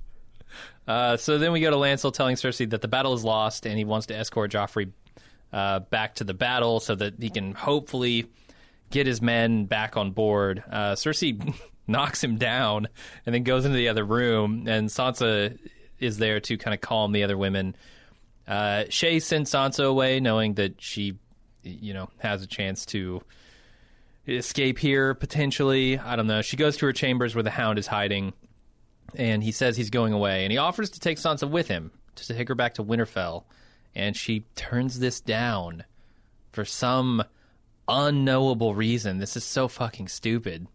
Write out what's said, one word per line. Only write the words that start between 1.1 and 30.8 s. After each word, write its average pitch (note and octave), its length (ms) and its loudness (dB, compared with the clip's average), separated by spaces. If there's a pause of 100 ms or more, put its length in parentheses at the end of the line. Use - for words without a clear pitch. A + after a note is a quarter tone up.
so D3+ 200 2
then E3 140 4
we E3 100 2
go D#3+ 80 4
to D3 80 4
Lancel C#3 340 2
telling B2+ 240 2
Cersei A#2+ 360 -2
that A2 100 -2
the - 60 -4
battle C3 260 2
is A2+ 100 -2
lost, A2 420 0
and G#2+ 120 -2
he G#2+ 80 0
wants G#2+ 220 -2
to G#2+ 80 -8
escort G#2+ 360 -2
Joffrey, G2+ 400 -2 (640)
uh, G2 260 0
back G#2+ 360 -2
to - 80 -6
the G2 100 -4
battle A#2+ 460 2
so A2 160 -2
that G2+ 240 -2
he A#2 100 -4
can G2 240 -4
hopefully B2 720 0 (640)
get C#3 180 2
his A#2 140 0
men A#2 440 4
back G#2+ 300 -2
on G2 160 0
board. G2+ 580 2
Uh, G#2 240 0
Cersei C#3+ 600 -2 (180)
<laughs> - 160 -20
knocks C#3 360 0
him A#2 140 0
down A2+ 500 0 (380)
and A#2+ 100 0
then B2 80 2
goes B2+ 220 2
into C#3 120 2
the A#2+ 120 4
other A2 160 2
room, A2 640 2
and A2 220 2
Sansa A#2 680 0 (420)
is A2+ 180 -2
there G#2+ 220 2
to A2 180 -4
kinda G#2 200 -2
calm G#2+ 340 0
the G#2 120 4
other G2 140 2
women. G2 380 0 (720)
Uh, G#2 420 0
Shay E3 300 2
sends D3+ 320 0
Sansa C3+ 360 2
away, C3 320 4
knowing A2 360 2
that G2 260 0
she, G2+ 320 -4 (500)
you G#2 300 -10
know, F#2+ 240 -10
has G#2 240 -4
a F#2+ 60 -12
chance F#2+ 400 -6
to F#2 340 -4 (1080)
escape B2+ 520 -2
here, C3+ 340 2
potentially. C3+ 840 2
I A#2+ 160 -6
don't A2 120 2
know. A2 140 2
She B2+ 160 -4
goes D3 200 4
to D3 100 2
her C3+ 60 2
chambers B2 420 0
where A#2 80 0
the G#2+ 80 0
Hound A2 260 0
is G2+ 100 -4
hiding, G2+ 460 0 (840)
and A2 280 2
he A2 80 0
says A#2+ 260 0
he's A2+ 140 -2
going A2+ 220 2
away, G2 300 2
and G2 80 0
he A#2+ 60 0
offers F3+ 340 -2